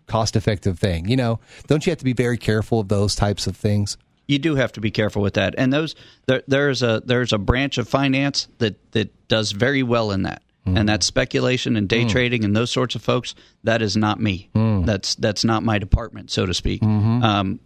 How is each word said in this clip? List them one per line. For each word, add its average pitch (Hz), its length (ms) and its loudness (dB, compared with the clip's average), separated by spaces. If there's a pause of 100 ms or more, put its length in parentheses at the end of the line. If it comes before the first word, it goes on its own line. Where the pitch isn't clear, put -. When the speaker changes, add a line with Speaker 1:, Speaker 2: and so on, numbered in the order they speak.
Speaker 1:
cost-effective 107 720 0
thing. 87 300 -2
You 127 80 2
know, 117 220 0 (280)
don't 151 180 0
you 185 60 2
have 151 80 -4
to 127 60 -10
be 127 80 2
very 120 240 0
careful 110 420 0
of 101 80 -4
those 101 260 0
types 104 340 -2
of 95 100 -6
things? 104 400 -2 (300)
Speaker 2:
You 143 120 2
do 151 160 0
have 127 180 2
to - 60 -12
be 107 120 -2
careful 104 300 0
with 98 120 0
that. 98 240 0
And 131 160 2
those, 156 200 -2 (340)
there, 131 200 2
there's 135 360 0
a, 113 220 0
there's 123 280 0
a 110 40 2
branch 123 400 2
of - 120 -4
finance 139 580 0 (120)
that, 107 200 0 (140)
that - 340 -4
does 110 240 0
very 131 320 0
well 117 280 0
in 95 100 0
that. - 200 -6 (240)
Speaker 1:
Mm. 95 140 2
Speaker 2:
And 104 100 2
that's 107 160 0
speculation 127 680 0
and 101 140 0
day 117 160 2
Speaker 1:
Mm. 117 40 0
Speaker 2:
trading 123 360 0
and 101 100 2
those 117 160 0
sorts 127 240 -2
of 117 60 -8
folks. 123 340 -2 (300)
That 110 160 2
is 101 160 0
not 107 240 0
me. 98 340 -2
Speaker 1:
Mm. 107 300 2
Speaker 2:
That's, - 300 -2
that's 107 280 -2
not 113 200 0
my 107 160 0
department, 107 520 -2
so 104 140 0
to 90 80 -2
speak. - 280 -4
Speaker 1:
Mm-hmm. 110 420 2
Speaker 2:
Um, 101 420 0